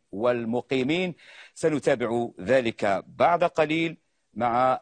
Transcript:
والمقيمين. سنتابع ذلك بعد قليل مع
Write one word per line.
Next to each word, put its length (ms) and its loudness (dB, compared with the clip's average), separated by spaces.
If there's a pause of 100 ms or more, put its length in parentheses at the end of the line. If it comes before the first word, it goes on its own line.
(120)
والمقيمين. 1040 -2 (380)
سنتابع 720 0 (140)
ذلك 680 0
بعد 360 2
قليل 540 -2 (360)
مع 480 0